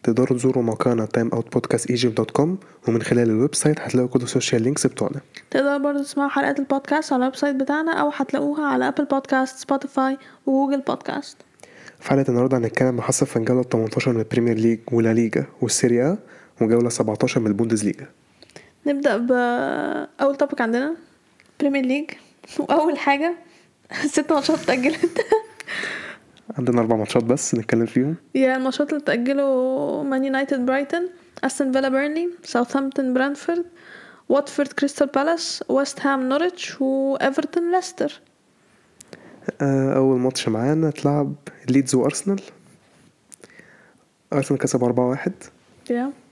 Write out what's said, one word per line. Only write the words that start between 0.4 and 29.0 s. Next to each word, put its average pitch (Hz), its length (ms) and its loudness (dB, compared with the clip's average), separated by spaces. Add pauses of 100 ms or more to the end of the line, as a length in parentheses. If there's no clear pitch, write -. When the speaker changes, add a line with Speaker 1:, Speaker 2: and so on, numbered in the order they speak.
Speaker 1:
موقعنا 113 440 0 (100)
time 117 180 0
out 117 80 -2 (140)
podcast - 340 0
egypt 120 300 0
dot - 200 0
com، 151 60 4 (400)
ومن 113 140 2
خلال 120 280 2
الويب 117 260 2
سايت 151 240 2
هتلاقوا 123 300 0
كل 123 120 0
السوشيال 123 400 0
لينكس 135 260 0
بتوعنا. - 340 -2 (300)
Speaker 2:
تقدروا 285 260 2
برضو 285 260 0
تسمعوا 277 260 -2
حلقات 277 300 0
البودكاست 277 540 0
على 254 60 2
الويب 262 160 0
سايت 285 200 0
بتاعنا، 302 380 0
أو 294 200 0
هتلاقوها 285 520 -2
على 262 220 2
أبل 285 180 -2
بودكاست، 269 520 0
سبوتيفاي، 269 600 -2 (280)
وجوجل 269 360 2
بودكاست. - 560 -6 (640)
Speaker 1:
في - 100 -12
حلقة 135 200 2
النهاردة 127 280 2
هنتكلم 117 380 2
عن 117 60 -2
حصة - 240 0
في - 100 -10
الجولة 123 260 2
التمنتاشر 117 500 0
من 117 80 2
البريمير 117 380 2
ليج 113 220 2 (120)
ولا 113 220 4
ليجا 117 320 2 (160)
والسيريا، 123 560 2 (440)
وجولة 117 280 4
سبعتاشر 113 500 0
من 110 80 0
البوندسليجا. 107 580 0 (840)
Speaker 2:
نبدأ 277 300 2
بأول 247 1160 0
توبيك 285 260 0
عندنا، 247 340 0 (640)
بريمير 277 260 2
ليج 285 240 -2 (500)
وأول 302 380 2
حاجة 285 360 2 (580)
<laughs> - 220 -4
ست 302 180 2
ماتشات 302 320 2
اتأجلت. 311 600 0 (560)
<laughs> - 760 -12
Speaker 1:
عندنا 123 240 2
أربع 113 140 2
ماتشات 110 280 0
بس 120 320 0
نتكلم 113 300 2
فيهم. 135 300 0 (200)
Speaker 2:
يا 262 220 4
الماتشات 262 320 -2
اللي 294 140 -2